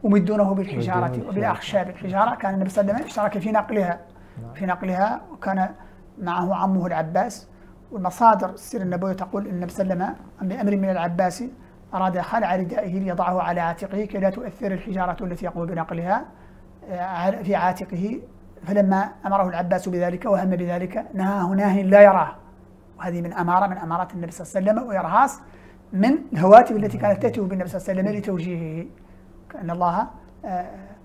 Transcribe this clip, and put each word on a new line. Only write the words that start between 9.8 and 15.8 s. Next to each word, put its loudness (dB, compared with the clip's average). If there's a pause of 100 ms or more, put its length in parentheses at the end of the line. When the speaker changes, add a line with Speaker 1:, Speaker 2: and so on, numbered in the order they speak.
Speaker 1:
الله -2
عليه -6
وسلم -8
بأمر 0
من 0
العباس -2 (500)
أراد 0
خلع 0
ردائه -4
ليضعه -2
على -2
عاتقه -4
كي -8
لا 2
تؤثر -6
الحجارة -4
التي -8
يقوم -6
بنقلها، -4 (640)